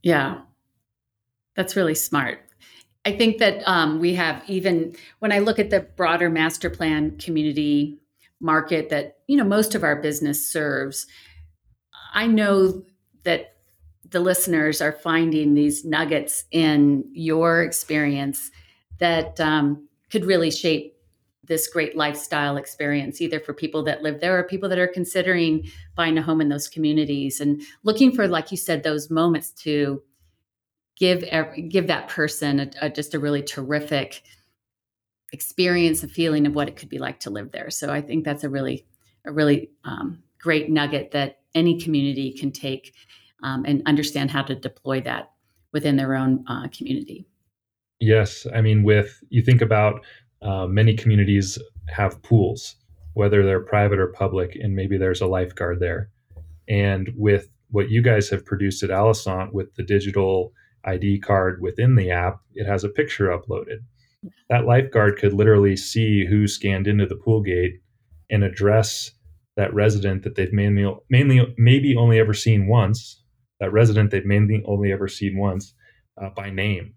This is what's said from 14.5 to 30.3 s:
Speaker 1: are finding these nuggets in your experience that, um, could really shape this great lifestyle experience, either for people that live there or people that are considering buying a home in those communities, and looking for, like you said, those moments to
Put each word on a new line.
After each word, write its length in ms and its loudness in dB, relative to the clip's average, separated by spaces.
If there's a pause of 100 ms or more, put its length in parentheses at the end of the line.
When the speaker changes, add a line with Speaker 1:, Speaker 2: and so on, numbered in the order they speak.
Speaker 1:
are 120 -2
finding 600 0
these 300 2
nuggets 680 -2
in 600 4
your 500 2
experience 920 -4 (480)
that, 420 -2
um, 460 0 (220)
could 140 -2
really 280 2
shape 440 -4 (480)
this 240 -4
great 300 -4
lifestyle 600 -4
experience, 640 -6
either 180 -4
for 140 -12
people 300 -6
that 200 -4
live 180 -6
there 160 0
or 60 0
people 260 -6
that 100 -2
are 80 2
considering 800 -2 (280)
buying 220 0
a 40 0
home 180 -2
in 80 0
those 220 -4
communities, 720 -2
and 200 -2 (220)
looking 300 4
for, 140 0
like 240 -2
you 60 -8
said, 260 -4
those 260 -4
moments 420 0
to 500 -4 (960)